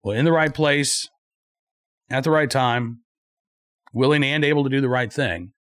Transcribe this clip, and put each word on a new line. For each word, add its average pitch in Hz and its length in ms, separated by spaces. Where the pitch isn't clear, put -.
Well, 104 140
in 139 80
the 165 60
right 156 220
place, 147 540
at 131 140
the 160 80
right 151 180
time, 120 520
willing 139 300
and 147 200
able 147 200
to 135 60
do 135 120
the 131 80
right 123 220
thing. 92 400